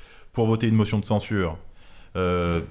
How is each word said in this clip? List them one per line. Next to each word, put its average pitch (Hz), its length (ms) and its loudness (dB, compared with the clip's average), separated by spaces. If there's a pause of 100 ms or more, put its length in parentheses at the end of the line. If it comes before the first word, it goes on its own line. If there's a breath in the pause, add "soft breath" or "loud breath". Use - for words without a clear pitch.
(320 soft breath)
pour 117 140 2
voter 113 220 2
une 110 80 4
motion 107 220 2
de 101 60 -2
censure, 95 520 -2 (600 soft breath)
euh, 90 440 0 (100)